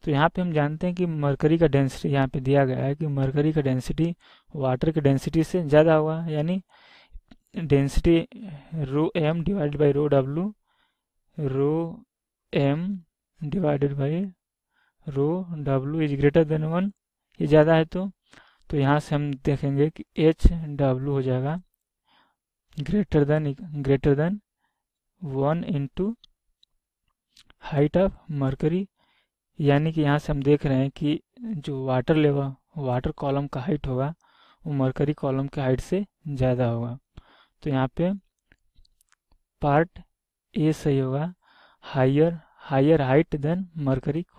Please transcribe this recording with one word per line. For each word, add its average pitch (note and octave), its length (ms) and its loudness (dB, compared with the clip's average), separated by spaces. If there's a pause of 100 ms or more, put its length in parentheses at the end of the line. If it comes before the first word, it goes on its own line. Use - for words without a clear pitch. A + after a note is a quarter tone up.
तो E3 60 -4
यहाँ D3 180 4
पे - 140 -4
हम F3 100 -4
जानते D3+ 340 -2
हैं F3+ 100 -4
कि F3+ 100 -2
मरकरी D3+ 520 0
का E3 80 4
डेंसिटी C#3 480 0
यहाँ C3+ 140 2
पे C#3 120 -6
दिया C3+ 240 4
गया B2+ 200 -2
है C#3 100 -2
कि D#3 120 -6
मरकरी C#3 460 0
का D#3 80 0
डेंसिटी C3+ 540 -2 (400)
वाटर C3 360 0
की D#3 100 0
डेंसिटी C#3 440 2
से F3+ 240 -2
ज़्यादा D#3 260 6
होगा, D#3 340 0
यानी D#3+ 340 -2 (1040)
density C#3 460 4 (760)
rho C#3+ 160 0 (120)
M E3 280 0
divided D3+ 360 -2
by D3 120 4
rho C#3 160 0
W, C#3 340 0 (960)
rho C#3 320 -2 (840)
M C#3+ 300 0 (580)
divided D3 580 -2
by C#3 120 -2 (960)
rho D#3 400 -2 (180)
W C#3 420 -2
is C#3+ 140 -2
greater D3 240 4
than D#3 280 -2
one, F#3 180 0 (500)
ये E3 60 0
ज़्यादा D3+ 280 6
है D#3+ 100 4
तो, F#3 260 -6 (600)
तो D#3 60 -2
यहाँ C#3+ 240 4
से - 140 -6
हम D3 180 -2 (120)
देखेंगे C#3 460 0
कि - 140 -16 (140)
एच D#3+ 280 4
डब्ल्यू C#3+ 680 0
हो C#3 100 0
जाएगा C3 360 -2 (1160)
greater D3+ 480 0
than, D3+ 240 0 (340)
greater C#3 320 2
than E3+ 240 -2 (840)
one C#3+ 500 -2
into D#3+ 400 -4 (1600)
height D3+ 320 2
of F#3 80 -2 (300)
mercury। D#3 420 -2 (760)
यानी D3 340 2
कि D#3+ 100 0
यहाँ D3 160 2
से - 140 -6
हम C#3+ 100 -2
देख D3 240 2
रहे C3+ 120 2
हैं C3+ 120 0
कि D3+ 300 -4 (200)
जो D3+ 440 -8
वाटर B2+ 320 0
लेवल, C#3+ 360 2 (240)
वाटर C3 340 -2
कॉलम C#3+ 360 -4
का C#3 140 -8
हाइट D3 260 -4
होगा, C3+ 280 -4 (500)
वो D#3 80 -6
मरकरी C#3 420 0
कॉलम C3+ 320 -2
के - 140 -8
हाइट C3 200 0
से G3 240 -2 (240)
ज़्यादा B2+ 380 0
होगा। A#2+ 320 -4 (640)
तो D#3 80 -4
यहाँ C3 260 0
पे F3 160 0 (1500)
पार्ट D3+ 360 2 (560)
ए D#3 180 2
सही D3 260 0
होगा, C#3 340 -4 (520)
higher, C#3 460 2 (400)
higher C#3+ 300 4
height C#3+ 400 2
than E3+ 240 -2 (240)
mercury C#3+ 340 -2 (160)